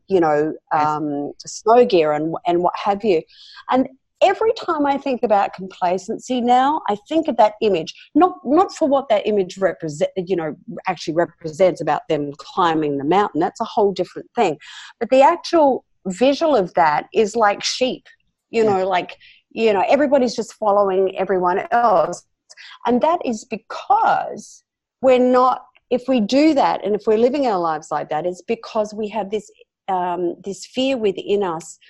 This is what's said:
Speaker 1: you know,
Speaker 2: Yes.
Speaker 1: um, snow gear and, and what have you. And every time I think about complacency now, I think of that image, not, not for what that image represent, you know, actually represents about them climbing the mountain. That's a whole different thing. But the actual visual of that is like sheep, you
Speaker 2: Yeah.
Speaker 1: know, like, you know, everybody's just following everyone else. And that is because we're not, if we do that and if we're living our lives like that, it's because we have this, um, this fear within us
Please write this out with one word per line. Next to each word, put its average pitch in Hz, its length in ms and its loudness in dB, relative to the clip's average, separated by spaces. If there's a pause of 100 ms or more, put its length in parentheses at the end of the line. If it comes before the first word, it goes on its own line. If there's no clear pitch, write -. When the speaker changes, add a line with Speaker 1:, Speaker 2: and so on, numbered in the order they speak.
Speaker 1:
you 190 120 2
know, 156 340 0 (180)
Speaker 2:
Yes. 151 140 0
Speaker 1:
um, 147 480 -4 (100)
snow - 400 2
gear 160 280 2
and, 156 240 -4 (100)
and 175 160 0
what 175 160 0
have 202 260 -4
you. 175 200 2 (480)
And 262 180 0 (340)
every 440 300 2
time 311 320 -4
I 277 140 -2
think 262 240 -4
about 208 280 2
complacency 190 880 -6
now, 254 480 2
I 208 80 0 (140)
think 320 180 0
of 262 100 -4
that 214 220 4
image, 185 320 0 (220)
not, 349 320 2
not 311 260 2
for - 160 -2
what 269 220 0
that 208 160 0
image 196 320 -2
represent, 170 580 -2
you 185 200 -4
know, 160 200 -6 (300)
actually 170 300 -6
represents 170 680 0
about 175 260 -2
them 147 300 -2
climbing 160 640 0
the 139 40 -8
mountain. 165 380 0
That's 190 180 -4
a 226 60 -4
whole 202 260 0
different 175 440 -8
thing. 170 240 0 (400)
But 226 100 -6
the 262 120 6
actual 311 640 4 (220)
visual 269 500 2
of 185 200 0
that 156 400 2
is 214 200 0
like 208 280 2
sheep, - 420 -4 (460)
you 226 120 0
Speaker 2:
Yeah. 202 140 2
Speaker 1:
know, 185 100 -2
like, 180 300 -4 (320)
you 220 240 0
know, 190 160 2
everybody's 262 460 2
just - 180 -8
following 196 640 0
everyone 180 540 -2
else. 180 520 2 (600)
And 240 160 0
that 330 240 2
is 220 180 -6
because - 1200 -4 (380)
we're 254 160 4
not, 254 480 2 (240)
if 247 180 -2
we 262 140 2
do 285 320 4
that 185 320 0
and 202 80 -2
if 202 140 -4
we're 214 100 2
living 262 300 2
our 196 120 0
lives 160 300 -4
like 147 200 -6
that, 156 180 -4
it's 180 160 -8
because 220 500 -6
we 208 160 -8
have 196 220 -6
this, 214 180 -6 (380)
um, 180 480 -2 (100)
this 196 180 -10
fear 269 320 -2
within 202 460 -2
us 170 380 -8 (100)